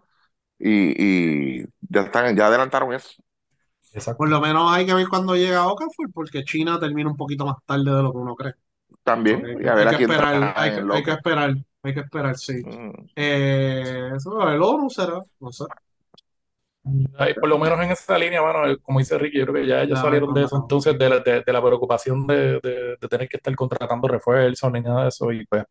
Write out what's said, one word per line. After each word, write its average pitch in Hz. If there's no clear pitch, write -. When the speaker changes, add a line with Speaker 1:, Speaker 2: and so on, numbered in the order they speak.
Speaker 1:
Y, 87
y -
ya 98
están, 120
ya 107
adelantaron 131
eso. -
Speaker 2:
Exacto. 117
Speaker 3:
Por 151
lo 151
menos 156
hay 180
que 185
ver 185
cuándo 185
llega 180
Okafor, 302
porque 151
China 160
termina 151
un 147
poquito 143
más 135
tarde 139
de 139
lo 131
que 127
uno 123
cree. 131
Speaker 1:
También, 113
Speaker 3:
Ok, 120
Speaker 1:
y -
a 120
ver 107
Speaker 3:
hay -
Speaker 1:
a -
Speaker 3:
que -
Speaker 1:
quién 131
Speaker 3:
esperar, 147
Speaker 1:
traen 139
Speaker 3:
hay 151
que, 104
Speaker 1:
en 101
Speaker 3:
hay 107
que 156
Speaker 1:
loco. -
Speaker 3:
esperar, 151
hay 139
que 143
esperar, 143
sí. 127
Speaker 1:
Mm. 117
Speaker 3:
Eh, 135
eso, 180
el 147
onu 269
será, 180
no 123
sé. 147
Speaker 2:
Ay, 147
por -
lo 151
menos 160
en 175
esa 180
línea, 170
mano, 156
eh, 135
como 135
dice 139
Ricky, 147
yo 131
creo 139
que 131
ya 131
ellos 143
Speaker 3:
Ya, -
Speaker 2:
salieron 143
de 143
eso, 139
Speaker 3:
no, 139
no. -
Speaker 2:
entonces, 143
de 131
la, 131
de, 123
de 123
la 120
preocupación 123
de, 135
de, 123
de -
tener 123
que -
estar 131
contratando 123
refuerzos 127
ni 120
nada 120
de 131
eso, 120
y, 110
pues, 104